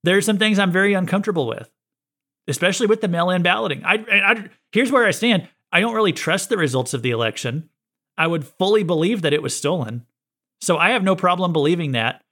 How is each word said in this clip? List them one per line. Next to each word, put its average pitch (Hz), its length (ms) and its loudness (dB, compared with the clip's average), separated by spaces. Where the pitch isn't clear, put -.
There 180 120 4
are 202 60 2
some 208 160 0
things 214 200 2
I'm 190 120 2
very 196 240 2
uncomfortable 185 520 -2
with, - 240 -8
especially 185 400 0
with 220 140 2
the 208 80 -2
mail-in 175 340 0
balloting. 175 420 0
I, 185 100 2
I, 214 380 2
I, 220 180 -4
here's 262 220 2
where 247 140 4
I 190 60 2
stand. 220 360 0
I 175 80 2
don't 226 140 -2
really 214 180 2
trust 185 360 -4
the 220 80 -2
results 131 380 -2
of 120 80 -6
the 123 80 -2
election. 117 600 -4
I 160 100 0
would 165 200 -2
fully 202 380 0
believe 175 380 0
that 147 100 2
it 147 100 0
was - 140 -6
stolen. 120 500 -4
So 170 180 0
I 175 120 4
have 233 120 0
no 190 140 2
problem 180 360 0
believing 156 400 0
that. 113 400 -2